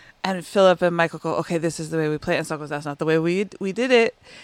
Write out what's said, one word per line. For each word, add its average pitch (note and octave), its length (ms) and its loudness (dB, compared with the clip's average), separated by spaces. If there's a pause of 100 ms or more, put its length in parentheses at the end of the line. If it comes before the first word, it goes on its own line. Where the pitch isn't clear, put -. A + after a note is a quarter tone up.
(240)
And F#3 220 -4
Philip F#3 360 4
and F3 140 2
Michael E3 240 0
go, D#3+ 160 -4
"Okay, E3 220 -2
this D#3+ 220 -4
is D#3 100 -10
the D#3+ 80 -4
way D#3 120 0
we D3+ 80 -2
play E3+ 180 -4
it." - 40 0
And D#3+ 80 -6
Saul D#3 100 -6
goes, D3 120 -10
"That's D3+ 160 -8
not C#3+ 140 -8
the D#3+ 60 -4
way D#3+ 140 4
we, F3+ 280 0 (120)
we G3 120 -4
did A#3+ 200 0
it." A#3 240 4 (280)